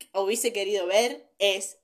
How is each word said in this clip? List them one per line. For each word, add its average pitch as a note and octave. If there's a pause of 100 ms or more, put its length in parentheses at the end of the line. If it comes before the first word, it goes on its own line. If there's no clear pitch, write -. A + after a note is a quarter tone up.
(140)
hubiese G#3+
querido G3
ver A#3
es G3